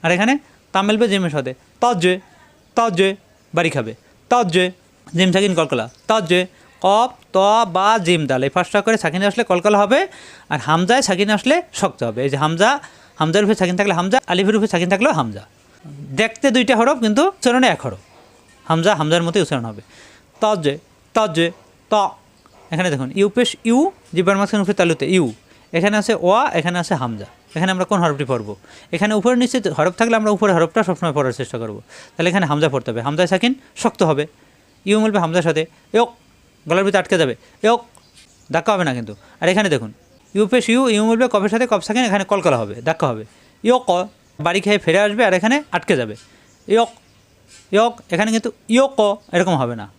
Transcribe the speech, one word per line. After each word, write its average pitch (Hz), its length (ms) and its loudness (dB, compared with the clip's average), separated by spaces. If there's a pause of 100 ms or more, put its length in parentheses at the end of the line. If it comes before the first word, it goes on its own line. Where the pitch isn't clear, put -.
আর 165 120 2
এখানে 220 180 2 (400)
তা 190 120 2
মেলবে 214 240 2
জিমের 185 260 0
সাথে 131 160 -6 (300)
ত - 20 2 (180)
জে, 180 120 2 (640)
ত - 20 2 (200)
জে 190 100 4 (460)
বাড়ি 165 220 0
খাবে, 110 160 -6 (380)
ত - 20 4 (220)
জে 180 100 4 (520)
জিম 185 180 2
সাকিন 196 240 2
কলকলা, 139 260 -2 (240)
ত - 20 -2 (200)
জে 180 100 2 (420)
কফ, 214 280 2 (240)
ত - 20 4 (380)
বা 190 140 2 (180)
জিম, 170 240 2
দাল, 131 160 0
এই 139 100 -4
পাঁচটা 180 300 0
করে 220 180 2
সাকিন 175 260 -2
আসলে 233 200 -4
কলকলা 202 320 2
হবে, 214 160 2 (540)
আর 147 140 -4
হামজায় 180 420 2
সাকিন 202 280 0
আসলে 262 200 0 (240)
শক্ত - 280 -4
হবে। 110 180 -6
এই 139 60 0
যে 139 100 -4
হামজা, 165 280 2 (500)
হামজার 160 220 2
রূপে 208 180 2
সাকিন 180 200 0
থাকলে 202 180 0
হামজা, 190 200 0 (140)
আলিফের 190 240 2
রূপে 208 160 0
সাকিন 175 200 -2
থাকলেও 226 260 2
হামজা। 110 240 -6 (760)
দেখতে 220 260 -2 (100)
দুইটা 254 220 2
হরফ 254 260 2
কিন্তু 214 180 2 (120)
উচ্চারণে 254 400 2
এক - 100 -10
হরফ, 98 160 -8 (680)
হামজা 165 240 2 (100)
হামজার 160 260 2
মতোই 170 180 0
উচ্চারণ 127 260 -4
হবে। 107 120 -16 (600)
ত - 20 0 (200)
জে, 143 100 0 (400)
ত - 40 2 (180)
জে, 165 100 2 (440)
ত। 220 40 0 (760)
এখানে 180 220 -2
দেখুন 127 140 -6 (100)
ইউ 196 80 4 (100)
পেশ 240 140 0 (180)
ইউ, 233 100 4 (360)
জিহ্বার 185 260 2
মাঝখানে 202 240 0
উঠে 196 160 -2
তালুতে 165 340 0
ইউ, 180 100 4 (480)
এখানে 190 280 0
আছে 214 120 -2 (120)
ওয়া, 196 160 4 (180)
এখানে 175 240 -2
আছে 185 200 -2
হামজা। 110 260 -8 (280)
এখানে 180 180 0
আমরা 180 160 -2
কোন 202 120 0
হরফটি 147 300 0
পড়ব? 110 160 -4 (460)
এখানে 208 260 0
উপরে 247 220 2
নিচে 247 160 -2 (200)
হরফ 170 220 2
থাকলে 233 200 2
আমরা 214 160 0
উপরে 202 200 2
হরফটা 165 320 0
সবসময় 165 280 -4
পড়ার 131 240 0
চেষ্টা 123 220 -8
করব। 110 140 -10 (360)
তাহলে 165 200 -2
এখানে 180 180 2
হামজা 151 240 2
পড়তে 127 160 -4
হবে, 117 160 -4
হামজায় 156 260 0
সাকিন 233 200 0 (300)
শক্ত - 260 -2
হবে, 147 160 0 (600)
ইউ 202 160 2
মিলবে 214 220 0
হামজার 165 240 0
সাথে 156 140 0 (320)
ইয়ক, 233 160 2 (560)
গলার 175 200 0
ভিতরে 196 160 0
আটকে 185 200 0
যাবে 127 120 0 (300)
ইয়ক, 233 160 2 (760)
ধাক্কা 165 200 0
হবে 180 140 -2
না 131 100 -4
কিন্তু। 107 140 -12 (280)
আর 165 120 0
এখানে 202 220 0
দেখুন 110 160 -4 (440)
ইউ 202 180 2
পেশ 247 200 2
ইউ, 254 100 2 (120)
ইউ 208 160 0
মিলবে 233 220 2
কফের 202 220 2
সাথে 240 180 0
কফ 196 140 0
সাকিন, 233 220 0
এখানে 196 240 0
কলকলা 170 300 2
হবে, 104 120 -8 (140)
ধাক্কা 160 220 -2
হবে, 110 140 -8 (400)
ইয়ক 247 240 2 (580)
বাড়ি 180 180 0
খেয়ে 208 200 2
ফিরে 165 220 2
আসবে, 208 220 -2
আর 185 100 2
এখানে 226 180 2 (200)
আটকে - 240 0
যাবে 107 140 -6 (540)
ইয়ক, 226 220 2 (840)
ইয়ক, 233 200 2 (200)
এখানে 214 200 0
কিন্তু 226 160 -2 (240)
ইয়ক 269 240 2 (380)
এরকম 175 260 2
হবে 120 180 -4
না। 101 60 -14 (120)